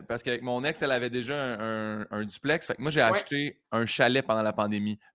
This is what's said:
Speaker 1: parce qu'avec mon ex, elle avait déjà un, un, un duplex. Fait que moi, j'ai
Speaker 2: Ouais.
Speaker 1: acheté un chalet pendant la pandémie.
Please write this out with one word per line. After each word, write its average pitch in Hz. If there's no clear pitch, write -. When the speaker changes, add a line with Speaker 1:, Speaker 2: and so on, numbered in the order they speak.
Speaker 1:
parce 120
qu'avec 120
mon 123
ex, 156
elle 143
avait 123
déjà 123
un, 110
un, -
un 104
duplex. 147
Fait -
que -
moi, 147
j'ai 147
Speaker 2:
Ouais. 117
Speaker 1:
acheté 139
un 113
chalet 127
pendant 110
la 107
pandémie. 104